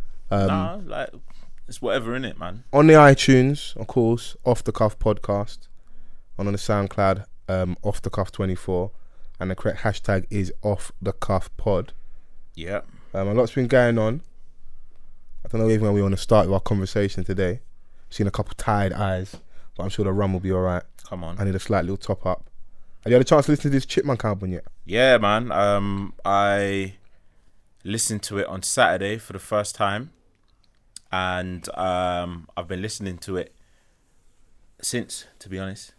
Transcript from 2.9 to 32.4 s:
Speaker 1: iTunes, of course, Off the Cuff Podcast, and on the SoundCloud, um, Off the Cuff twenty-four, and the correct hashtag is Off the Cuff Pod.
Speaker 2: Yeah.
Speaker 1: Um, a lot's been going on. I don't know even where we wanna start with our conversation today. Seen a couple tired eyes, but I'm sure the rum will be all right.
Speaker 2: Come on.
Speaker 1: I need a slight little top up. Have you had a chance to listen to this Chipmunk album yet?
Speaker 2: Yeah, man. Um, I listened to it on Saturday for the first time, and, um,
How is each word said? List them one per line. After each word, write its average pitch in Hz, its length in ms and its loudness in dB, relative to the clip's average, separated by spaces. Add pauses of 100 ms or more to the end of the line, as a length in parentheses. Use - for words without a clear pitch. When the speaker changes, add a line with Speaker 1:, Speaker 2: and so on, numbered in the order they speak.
Speaker 1:
iTunes, 139 840 8
of 113 100 -6
course, 117 480 0 (100)
Off 123 180 2
the 120 80 -2
Cuff 110 260 2
Podcast, - 720 -2 (720)
and 98 100 -2
on 101 60 0
the 101 40 -2
SoundCloud, 98 680 0 (220)
um, 92 360 0
Off - 180 0
the - 80 -4
Cuff 98 220 -2
twenty-four, 92 580 -2 (500)
and 92 120 -2
the 95 40 -4
correct - 260 -2
hashtag 98 480 0
is 101 220 -2 (120)
Off 104 280 -2 (100)
the 98 100 -2
Cuff - 460 -2
Pod. - 360 0 (600)
Speaker 2:
Yeah. 87 260 -6 (320)
Speaker 1:
Um, 98 140 -2
a 101 60 0
lot's 117 200 2
been 127 140 0
going 120 320 4
on. 110 220 0 (1200)
I - 60 -4
don't 113 120 0
know 110 80 4
even 110 140 4
where 104 80 2
we 101 100 4
wanna 98 160 2
start 104 300 4
with 95 60 0
our 95 80 2
conversation 98 640 0
today. 95 340 0 (500)
Seen - 160 -2
a 101 60 0
couple - 260 -4
tired 101 360 0
eyes, 95 420 -4 (400)
but - 80 -6
I'm 95 60 -4
sure 101 160 0
the 98 80 0
rum 98 200 2
will 92 60 0
be 92 120 -2
all 92 100 2
right. 90 220 0 (240)
Speaker 2:
Come 92 160 -10
on. 85 160 -6
Speaker 1:
I 101 40 -2
need 95 120 2
a 95 40 -2
slight 92 260 0
little 95 120 -2
top - 280 -4
up. 92 240 -4 (540)
Have 110 80 0
you - 40 6
had 123 60 8
a 123 40 2
chance 147 200 6
to 156 60 2
listen 147 120 2
to 147 60 0
this 135 160 2
Chipmunk - 400 0
album 92 260 -2
yet? 87 140 -6 (200)
Speaker 2:
Yeah, 120 320 6
man. 110 340 2
Um, 101 640 0 (120)
I 98 680 0 (880)
listened 104 400 -4
to 101 160 -6
it 98 80 -2
on 92 160 -10
Saturday 98 540 2
for - 160 -16
the 95 60 -12
first 104 360 -2
time, 107 360 -2 (1000)
and, 92 560 -4 (100)
um, 90 800 -2